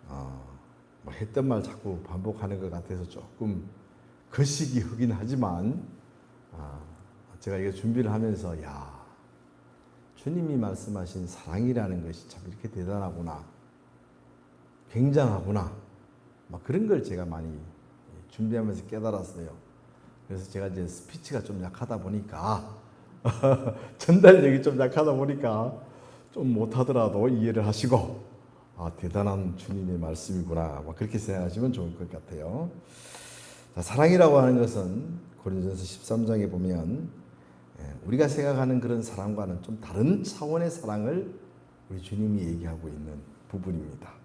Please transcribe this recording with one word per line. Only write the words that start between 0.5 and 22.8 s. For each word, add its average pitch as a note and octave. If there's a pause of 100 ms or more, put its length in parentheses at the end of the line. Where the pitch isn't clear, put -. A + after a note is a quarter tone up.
뭐 -
했던 C3
말 G#2+
자꾸 F#2+
반복하는 G2
것 F#2
같아서 F2
조금 - (640)
거시기 C#3
하긴 A2+
하지만, G#2+ (680)
아, D2 (600)
제가 G2
이거 F#2+
준비를 A2+
하면서, F2+
"야, C#2+ (1080)
주님이 D#3
말씀하신 F#2+
사랑이라는 F#2+
것이 E2+
참 -
이렇게 G#2+
대단하구나. F2 (1500)
굉장하구나." G#2 (720)
막 F2
그런 G3
걸 F#3
제가 F2+
많이 D#2+ (680)
준비하면서 A2
깨달았어요. F#2+ (600)
그래서 F#2
제가 G2
이제 F2+
스피치가 -
좀 G2
약하다 A2
보니까, G2 (440)